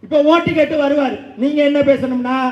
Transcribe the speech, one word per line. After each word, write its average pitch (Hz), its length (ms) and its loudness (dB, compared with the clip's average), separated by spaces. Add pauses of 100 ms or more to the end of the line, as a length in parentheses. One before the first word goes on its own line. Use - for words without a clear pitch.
இப்ப 302 120 -6 (140)
ஓட்டு 339 240 2
கேட்டு 311 240 0
வருவார். 277 360 0 (280)
நீங்க 294 220 -2
என்ன 285 160 0 (100)
பேசணும்னா 254 480 -2 (140)